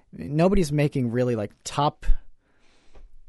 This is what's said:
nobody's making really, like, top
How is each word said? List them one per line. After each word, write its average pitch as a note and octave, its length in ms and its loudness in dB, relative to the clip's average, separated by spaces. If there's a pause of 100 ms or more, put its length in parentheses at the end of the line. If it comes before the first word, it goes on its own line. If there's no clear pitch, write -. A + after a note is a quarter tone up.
(120)
nobody's E3 600 0
making C#3+ 380 0
really, B2 260 0
like, G#2 160 -6 (120)
top - 420 -4 (1200)